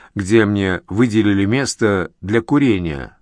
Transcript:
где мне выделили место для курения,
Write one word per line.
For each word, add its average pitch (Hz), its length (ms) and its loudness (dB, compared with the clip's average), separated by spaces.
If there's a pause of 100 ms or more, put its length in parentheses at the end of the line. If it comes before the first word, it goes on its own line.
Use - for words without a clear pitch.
(160)
где 104 300 2
мне 98 420 0
выделили 104 560 2
место 107 680 -2 (100)
для 107 200 -2
курения, 92 800 -2